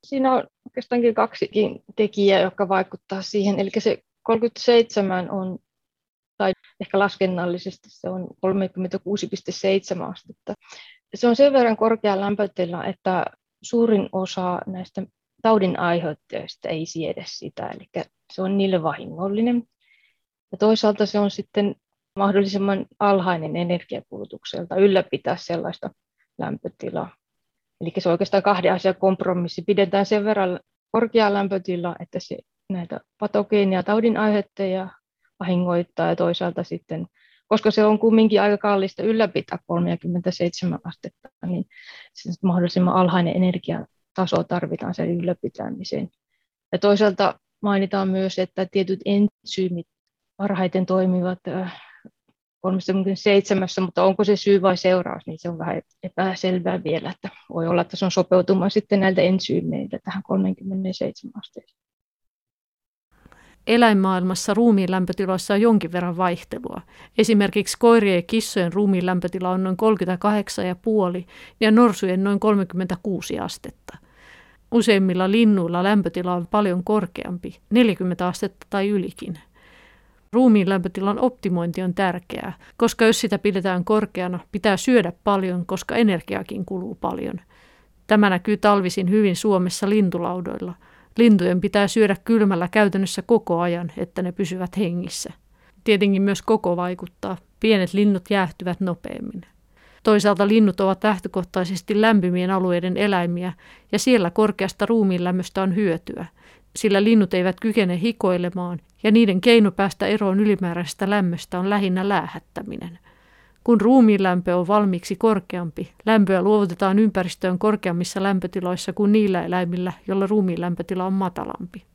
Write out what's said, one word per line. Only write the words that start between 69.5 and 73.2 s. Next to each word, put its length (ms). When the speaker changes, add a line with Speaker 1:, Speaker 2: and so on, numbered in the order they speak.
Speaker 2:
on 140
noin 120
kolmekymmentäkahdeksan 920
ja 100
puoli 500
ja 100
norsujen 540
noin 160
kolmekymmentäkuusi 1000